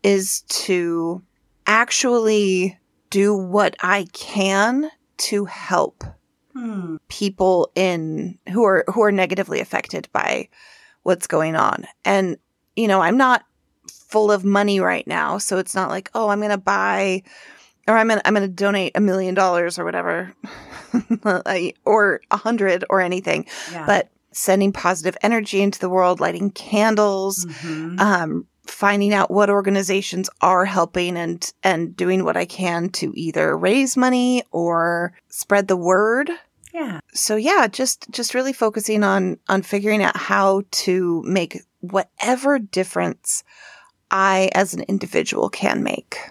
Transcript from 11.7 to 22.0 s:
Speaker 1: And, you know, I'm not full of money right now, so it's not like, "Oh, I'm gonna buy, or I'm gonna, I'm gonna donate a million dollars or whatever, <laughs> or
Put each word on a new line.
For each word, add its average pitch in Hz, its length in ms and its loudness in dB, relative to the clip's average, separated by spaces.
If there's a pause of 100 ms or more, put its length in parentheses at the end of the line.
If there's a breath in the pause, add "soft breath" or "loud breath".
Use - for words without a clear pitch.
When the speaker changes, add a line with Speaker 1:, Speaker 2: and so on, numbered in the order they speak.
Speaker 1:
And, 190 320 0 (400)
you 226 100 0
know, 190 140 4
I'm 180 160 2
not 254 260 4 (480)
full 214 400 0
of 190 140 2
money 202 340 2
right 180 260 0
now, 160 320 -2
so 196 200 -2
it's 185 180 -4
not 190 140 -2
like, 185 260 -8
"Oh, 220 140 0
I'm 202 100 0
gonna 208 180 0
buy, 190 680 0 (640 loud breath)
or 226 80 6
I'm 220 100 4
gonna, 214 160 2
I'm 214 100 2
gonna 196 140 2
donate 196 480 -2
a 202 60 2
million 185 340 0
dollars 175 420 2
or 175 60 -6
whatever, 175 500 -4 (600 loud breath)
<laughs> 196 920 -2
or 208 360 4 (100)